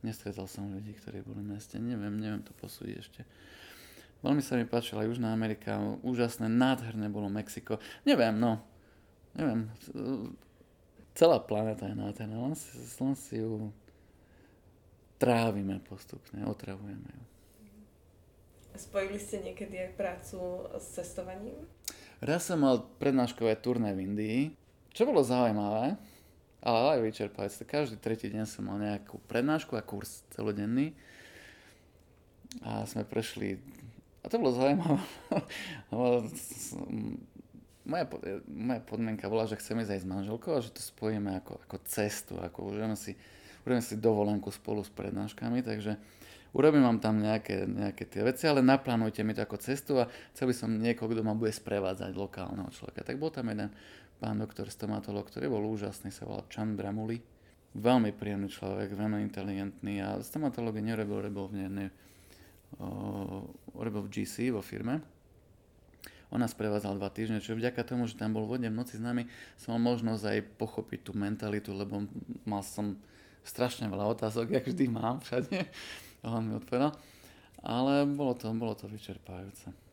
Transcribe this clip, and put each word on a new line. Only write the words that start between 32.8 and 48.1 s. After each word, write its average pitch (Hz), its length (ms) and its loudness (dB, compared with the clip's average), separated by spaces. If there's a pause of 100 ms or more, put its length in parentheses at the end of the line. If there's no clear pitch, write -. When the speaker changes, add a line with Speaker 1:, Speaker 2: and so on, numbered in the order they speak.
Speaker 1:
sme 110 160 -2
prešli... 104 540 -2 (640)
a - 60 -6
to 233 100 2
bolo 127 160 4
zaujímavé. 139 460 6 (460)
<laughs> - 440 -10
Lebo 120 400 4
s, - 400 -10 (1120)
moja 175 240 0
po-, - 160 -8 (240)
moja 113 380 -2
podmienka 110 440 -2
bola, 110 220 2
že 107 100 -4
chcem 113 240 -2
ísť 101 80 -2
aj 98 80 0
s 92 80 -6
manželkou 101 460 -2
a 127 100 2
že 113 80 -10
to - 80 -12
spojíme 104 540 -2 (100)
ako, - 220 -12
ako - 180 -10
cestu, 104 540 -2
ako 87 340 -6
urobíme 107 240 -2
si, - 220 -8 (480)
urobíme 123 180 2
si 110 140 -4
dovolenku 104 560 4
spolu 107 320 -2
s - 60 -18
prednáškami, 107 760 -2
takže 107 320 -2 (540)
urobím 147 320 8
vám 113 160 6
tam 107 180 4
nejaké, 104 460 2
nejaké 101 400 -2
tie 101 180 -2